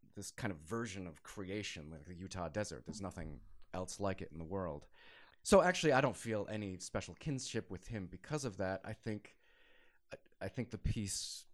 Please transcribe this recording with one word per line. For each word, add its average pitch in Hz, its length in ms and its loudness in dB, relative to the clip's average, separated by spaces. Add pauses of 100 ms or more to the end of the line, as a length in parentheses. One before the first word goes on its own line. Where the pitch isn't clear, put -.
(140)
this 101 160 -8
kind 104 220 -2
of 80 60 -4
version 98 480 -2
of 80 160 -12
creation, 98 680 -4
like 78 160 -12
the 90 80 -10
Utah 90 340 -4
desert. 82 360 -2
There's 71 160 -8
nothing 85 400 -6 (320)
else 92 260 -4
like 95 220 2
it 92 100 -6
in 76 80 -10
the 85 60 -4
world. 82 400 -2 (580)
So 190 200 10
actually, 170 320 6
I 131 80 10
don't 127 140 4
feel 107 360 0
any 104 260 -2
special - 400 -4
kinship 123 520 -2
with 90 180 -6
him 104 220 -4
because 139 340 -4
of 98 140 -4
that. 95 260 2
I 107 80 -6
think, 107 440 -6 (760)
I, - 40 -10 (280)
I 95 40 0
think 113 220 -2
the 104 80 -4
piece - 760 0